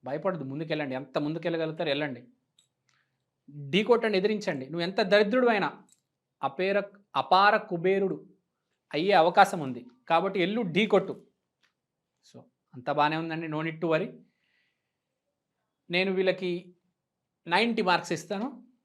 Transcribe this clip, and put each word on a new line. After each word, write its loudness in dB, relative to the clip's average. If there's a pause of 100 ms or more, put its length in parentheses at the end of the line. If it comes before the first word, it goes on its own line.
భయపడదు, -6
ముందుకెళ్ళండి, -6
ఎంత -8
ముందుకెళ్ళగలుగుతారో -4
వెళ్ళండి, -4 (1500)
ఢీకొట్టండి, 2
ఎదిరించండి. -2
నువ్వు -4
ఎంత -2 (120)
దరిద్రుడు 4
అయినా 0 (800)
అపేర-, -2 (320)
అపార 6 (160)
కుబేరుడు 0 (800)
అయ్యే 2 (100)
అవకాశం 6
ఉంది, -8 (300)
కాబట్టి 0
ఎల్లు -2 (140)
ఢీకొట్టు. 2 (1160)
So -20 (380)
అంత -10 (100)
బాగానే 2
ఉందండి, -6
no -4
need -8
to -2
worry. 0 (1900)
నేను 0
వీళ్ళకి 0 (1000)
నైంటీ 0
మార్క్స్ 0
ఇస్తాను. -8 (380)